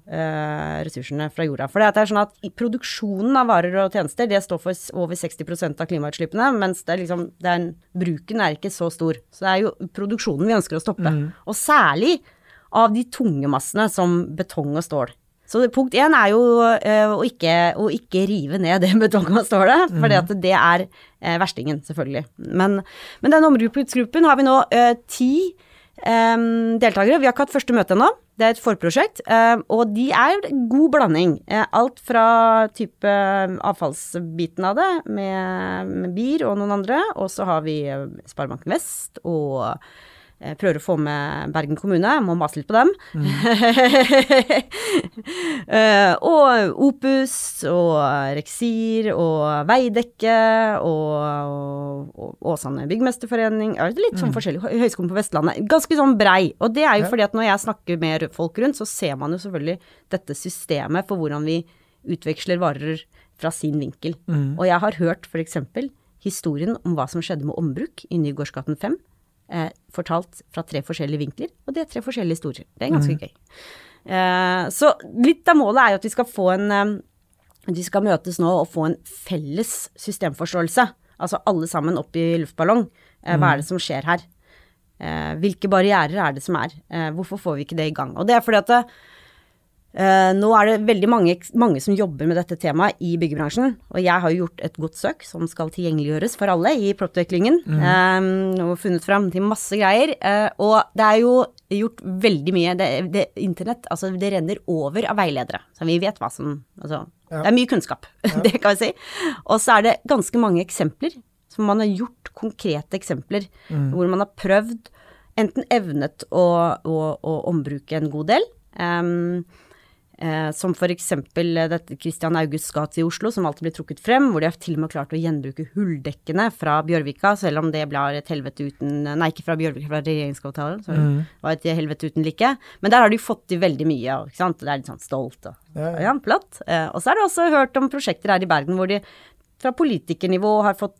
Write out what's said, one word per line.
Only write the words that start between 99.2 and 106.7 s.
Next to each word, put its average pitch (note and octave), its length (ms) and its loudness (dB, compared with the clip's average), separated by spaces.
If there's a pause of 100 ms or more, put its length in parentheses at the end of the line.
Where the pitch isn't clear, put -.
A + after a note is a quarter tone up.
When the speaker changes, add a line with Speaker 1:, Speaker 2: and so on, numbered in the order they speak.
Speaker 1:
til F#3 120 -4
masse G#3+ 300 -2
greier, G#3+ 500 2
eh, G3+ 360 0
og G#3+ 260 4 (100)
det G#3+ 100 2
er G#3+ 160 6
jo B3 260 4 (240)
gjort A3 320 -4
veldig F#3 500 0
mye, F3+ 240 2
det, D#3+ 360 -2
det, G3 240 0
internett, G3 540 -6
altså F#3 280 -6
det G3 140 -2
renner F3+ 240 -2 (100)
over D#3+ 420 -2
av G3+ 80 -2
veiledere, D3 440 -2 (180)
så E3 60 -8
vi E3 140 2
vet G3 200 -2
hva - 120 -6
som, C#3+ 340 -8 (160)